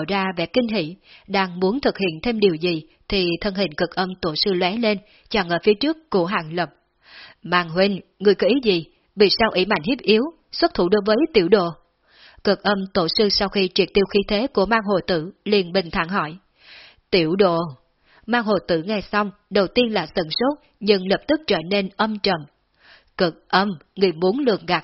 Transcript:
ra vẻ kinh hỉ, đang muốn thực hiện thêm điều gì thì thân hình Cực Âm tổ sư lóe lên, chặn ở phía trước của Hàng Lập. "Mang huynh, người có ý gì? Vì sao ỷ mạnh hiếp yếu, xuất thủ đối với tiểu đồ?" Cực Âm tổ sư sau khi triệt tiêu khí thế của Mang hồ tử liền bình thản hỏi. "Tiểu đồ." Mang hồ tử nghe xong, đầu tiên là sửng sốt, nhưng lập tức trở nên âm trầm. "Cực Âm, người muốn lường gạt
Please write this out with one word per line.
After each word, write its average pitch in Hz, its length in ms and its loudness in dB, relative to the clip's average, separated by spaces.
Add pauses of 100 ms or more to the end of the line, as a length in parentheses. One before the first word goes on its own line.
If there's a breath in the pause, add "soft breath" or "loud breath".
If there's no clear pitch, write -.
ra 190 180 -2 (120)
vẻ 170 80 -4
kinh 247 220 0
hỉ, 185 280 -4 (320 loud breath)
đang 190 320 -2
muốn 196 220 0
thực 175 160 -2
hiện 170 260 -4
thêm 233 160 -4
điều 196 160 4
gì 160 280 -2 (240 soft breath)
thì 190 220 -2 (120)
thân 202 140 -4
hình 185 180 -2
Cực 165 220 -4
Âm 185 140 -2 (120)
tổ 156 140 -4
sư 196 180 0
lóe 180 220 0
lên, 220 220 0 (320 soft breath)
chặn 185 200 -2
ở 170 140 0
phía 214 100 6
trước 294 360 -2
của 180 160 2
Hàng 170 280 -6
Lập. 170 160 -4 (760 loud breath)
"Mang 175 260 0
huynh, 185 300 0 (200)
người 196 160 4
có 208 120 0
ý 214 160 4
gì? 180 220 0 (300)
Vì 196 140 4
sao 220 240 2
ỷ 185 120 2
mạnh 190 180 -2
hiếp 240 160 -2
yếu, 214 240 2 (280)
xuất 330 220 0
thủ 175 160 2
đối 208 160 2
với 214 120 2 (160)
tiểu 175 160 4
đồ?" 190 200 4 (760 soft breath)
Cực 190 200 0
Âm 202 140 0 (160)
tổ 175 140 2 (100)
sư 214 120 4
sau 196 200 0
khi 190 260 0
triệt 190 180 2
tiêu 202 200 4
khí 208 140 2
thế 214 200 -2
của 196 180 0
Mang 220 180 0
hồ 196 240 0
tử 175 240 -2 (140)
liền 196 260 0
bình 180 200 -2
thản 170 180 -4
hỏi. 175 280 -6 (760 loud breath)
"Tiểu 170 240 2
đồ." 185 220 4 (680 soft breath)
Mang 233 180 0
hồ 208 100 0 (140)
tử 165 160 0
nghe 202 180 -4 (100)
xong, 208 200 -2 (180)
đầu 190 180 2
tiên 233 260 0
là 180 220 -2
sửng 165 140 -2
sốt, 269 360 -4 (140 soft breath)
nhưng 196 280 2
lập 185 200 0
tức 302 200 0
trở 196 100 0 (120)
nên 196 280 -2
âm 214 220 -2
trầm. 185 200 -2 (800 soft breath)
"Cực 170 320 -2
Âm, 196 200 2 (260)
người 190 160 2
muốn 185 280 0
lường 214 260 0
gạt 170 180 -2